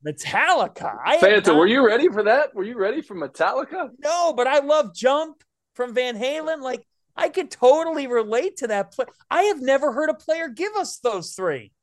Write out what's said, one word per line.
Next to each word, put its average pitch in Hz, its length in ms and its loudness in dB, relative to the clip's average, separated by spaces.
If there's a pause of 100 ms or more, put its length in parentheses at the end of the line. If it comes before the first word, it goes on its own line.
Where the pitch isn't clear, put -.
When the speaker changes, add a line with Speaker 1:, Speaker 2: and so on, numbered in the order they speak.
Speaker 1:
Metallica. 175 880 -2 (100)
I 233 100 2
had 202 280 4
Speaker 2:
Fanta, - 40 2
Speaker 1:
not 156 100 6
Speaker 2:
were 170 100 6
you 254 180 4
ready 240 220 4
for 214 160 0
that? 254 320 2
Were 196 80 -6
you 240 140 -10
ready 226 240 -2
for - 140 -16
Metallica? 247 760 -4 (100)
Speaker 1:
No, 339 340 -2
but 247 140 0
I 285 120 4
love 285 360 0
Jump 294 480 -2 (320)
from 247 180 -8
Van 247 240 -2
Halen. 302 440 -4
Like, 254 240 -8 (320)
I - 100 -2
could 339 240 -4
totally 302 560 2
relate 240 500 -2
to 254 100 -8
that 202 260 -4
play. 262 140 -6 (220)
I 349 140 2
have 392 180 0
never 269 300 2
heard 302 180 -2
a 302 40 0
player 320 340 -4
give 330 280 -6
us - 240 -6
those 202 340 -4
three. 139 500 -6